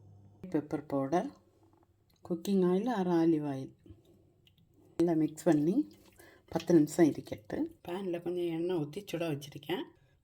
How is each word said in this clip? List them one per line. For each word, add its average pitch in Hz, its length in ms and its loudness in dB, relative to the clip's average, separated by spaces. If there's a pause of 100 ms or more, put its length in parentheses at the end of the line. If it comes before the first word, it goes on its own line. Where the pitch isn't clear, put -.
(520)
பெப்பர் 151 400 -4
பவுடர், 147 380 0 (960)
குக்கிங் 185 460 0
ஆயில் 208 280 0
or 185 100 0 (120)
ஆலிவ் 156 340 2
ஆயில் 135 180 -10 (1300)
எல்லாம் 170 240 2
மிக்ஸ் 151 240 -2
பண்ணி 156 260 4 (800)
பத்து 175 220 2
நிமிஷம் 160 360 6
இருக்கட்டும். - 540 -8 (220)
பேனில் 175 380 -6
கொஞ்சம் 175 320 -4
எண்ணெய் 175 260 -2
ஊத்தி 147 180 -8 (100)
சுட 170 200 -4
வச்சிருக்கேன். 151 520 -6 (420)